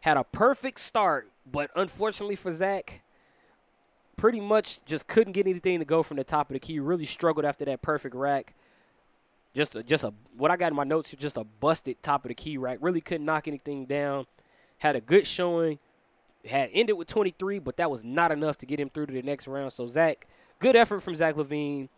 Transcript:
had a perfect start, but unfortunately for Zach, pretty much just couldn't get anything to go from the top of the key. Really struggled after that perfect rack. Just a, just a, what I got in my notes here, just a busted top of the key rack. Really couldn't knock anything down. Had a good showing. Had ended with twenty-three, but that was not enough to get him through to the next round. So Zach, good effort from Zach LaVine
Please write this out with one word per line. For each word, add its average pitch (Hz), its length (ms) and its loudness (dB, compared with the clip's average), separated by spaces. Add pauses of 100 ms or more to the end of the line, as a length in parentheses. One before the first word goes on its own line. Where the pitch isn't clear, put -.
had 151 140 4
a 135 60 2
perfect 254 560 0
start, 180 500 0 (220)
but 143 240 -4
unfortunately 202 640 -2
for 180 160 -6
Zach, 185 500 -2 (1120)
pretty 226 240 2
much 208 440 0
just - 240 -6
couldn't 220 240 4
get 190 160 2
anything 180 300 0
to 160 60 -2
go 160 180 2
from 147 160 -4
the 135 60 -2
top 147 260 -2
of 139 40 -8
the 131 60 -4
key. 160 180 -8
Really 151 280 -2
struggled 151 400 0
after 143 180 -2
that 135 180 -4
perfect 143 320 -4
rack. 139 400 -2 (1000)
Just 143 200 -2
a, 113 80 -8
just 139 220 0
a, 107 80 -4 (240)
what 143 140 4
I 180 60 4
got 175 140 2
in 143 60 -2
my 143 80 2
notes 156 260 -2
here, 139 80 -18
just 143 180 -6
a 113 80 -6
busted 131 580 -2
top 143 220 0
of 123 40 -10
the 120 60 -6
key 151 240 -10
rack. 127 220 -6
Really 170 200 0
couldn't 160 240 -6
knock 156 240 -2
anything 143 380 -8
down. 139 400 -2 (520)
Had 151 180 2
a 120 40 0
good 156 260 6
showing. 170 520 0 (680)
Had 139 280 0
ended 208 240 2
with 170 100 -8
twenty-three, 196 540 -2
but 131 160 -8
that 170 120 0
was 127 160 -4
not 160 280 2
enough 151 260 -2
to 127 80 -16
get 147 140 -4
him 139 100 -4
through 151 160 -6
to 139 60 -10
the 131 100 -6
next 135 240 -6
round. 135 260 -6
So 123 140 -8
Zach, 151 400 2 (320)
good 262 160 6
effort 214 260 6
from 175 140 -6
Zach 156 220 2
LaVine 143 600 -4